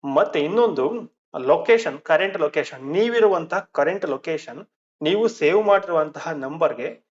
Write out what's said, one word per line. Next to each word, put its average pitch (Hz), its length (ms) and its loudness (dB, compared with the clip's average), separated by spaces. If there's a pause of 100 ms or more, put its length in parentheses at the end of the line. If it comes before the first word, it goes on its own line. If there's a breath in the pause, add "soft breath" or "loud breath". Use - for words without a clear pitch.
(160)
ಮತ್ತೆ 151 240 2
ಇನ್ನೊಂದು 151 720 0 (240)
ಲೊಕೇಶನ್, 147 600 2
ಕರೆಂಟ್ 185 400 0
ಲೊಕೇಶನ್, 139 520 -4
ನೀವಿರುವಂತ 202 640 2
ಕರೆಂಟ್ 185 520 -2
ಲೊಕೇಶನ್, 151 600 -8 (360)
ನೀವು 202 260 2
ಸೇವ್ 190 360 2
ಮಾಡಿರುವಂತಹ 165 680 0
ನಂಬರ್‌ಗೆ 135 840 -4